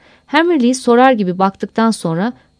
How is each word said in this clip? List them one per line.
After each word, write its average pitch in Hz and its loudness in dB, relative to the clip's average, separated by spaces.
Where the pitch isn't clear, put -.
Hammerly 294 0
sorar 254 2
gibi 185 -2
baktıktan 202 -2
sonra 185 -4